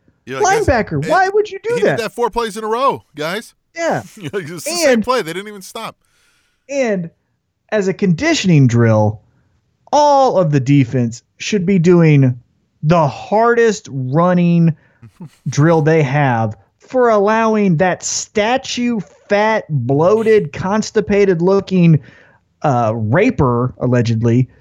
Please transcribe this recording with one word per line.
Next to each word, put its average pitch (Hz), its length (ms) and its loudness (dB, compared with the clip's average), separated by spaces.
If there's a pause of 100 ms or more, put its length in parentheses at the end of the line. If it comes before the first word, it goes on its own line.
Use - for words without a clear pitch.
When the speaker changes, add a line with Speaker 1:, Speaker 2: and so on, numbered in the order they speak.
(240)
Speaker 1:
You're - 160 -8
like, 403 260 0
"Guys, - 0 -
Speaker 2:
Linebacker, 196 380 -2
Speaker 1:
hey, 208 60 -4
Speaker 2:
why 370 180 2
would 415 220 -2
you 392 120 -14
do 453 120 -4
Speaker 1:
he 480 80 -2
Speaker 2:
that?" - 160 0
Speaker 1:
did 226 80 -6
that 196 60 -10
four 233 180 -4
plays 226 260 -6
in 220 80 -12
a 214 40 -6
row, 226 360 -2 (100)
guys. 165 400 -8 (200)
Speaker 2:
Yeah. 294 360 -4
Speaker 1:
<laughs> - 60 -20
Like, 185 320 -10
it's 165 160 -14
the 294 60 -6
same 339 240 0
Speaker 2:
And 220 100 -2
Speaker 1:
play. 247 160 -2
They 165 140 -8
didn't 196 140 -10
even 208 140 -18
stop. 220 340 -14 (760)
Speaker 2:
And 220 400 -2 (600)
as 208 180 -2
a 190 40 -2
conditioning 185 760 2
drill, 113 540 2 (720)
all 269 460 4
of 170 140 0
the 143 80 2
defense 123 640 0 (140)
should 202 300 -4
be 196 120 2
doing 156 640 4 (420)
the 160 240 2
hardest 233 840 0
running 165 840 0 (380)
Speaker 1:
<laughs> - 360 -16
Speaker 2:
drill 160 340 2
they 156 200 2
have 123 540 0 (220)
for 247 300 -2
allowing 214 680 0
that 180 240 0
statue, 240 960 -4 (280)
fat, 214 400 0
bloated, 165 840 0
constipated 202 880 -2
looking, 180 580 2 (640)
uh, 120 320 0
raper, 123 840 0
allegedly, 120 720 0 (120)